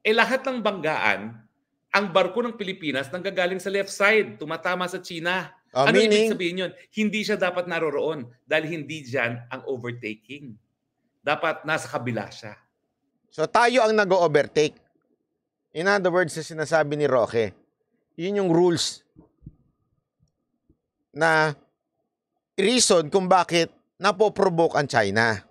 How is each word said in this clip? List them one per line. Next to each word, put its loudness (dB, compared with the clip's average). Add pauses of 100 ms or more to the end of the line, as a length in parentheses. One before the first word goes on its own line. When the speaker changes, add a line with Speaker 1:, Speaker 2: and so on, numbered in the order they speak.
Speaker 1:
Eh, 0
lahat 2
ng -6
banggaan, -2 (560)
ang 2
barko 0
ng -4
Pilipinas -6
nanggagaling -4
sa -8
left -4
side, 0
tumatama -4
sa -8
China. -6 (180)
Speaker 2:
Ah, 2
Speaker 1:
Ano 6
Speaker 2:
meaning? 4
Speaker 1:
ibig 0
sabihin -4
yun? -6 (180)
Hindi -2
siya -2
dapat -2
naroroon -4 (200)
dahil -2
hindi -10
dyan -6
ang -14
overtaking. -10 (640)
Dapat -2
nasa -4
kabila -6
siya. -18 (680)
Speaker 2:
So, -4
tayo 4
ang 4
nag-overtake. 2 (960)
In -4
other 2
words, 0
sa -10
sinasabi -2
ni 0
Roque, 2 (640)
yun -4
yung 0
rules 2 (2000)
na 2 (1000)
reason 2
kung 2
bakit 2 (260)
napoprovoke 2
ang 2
China. 2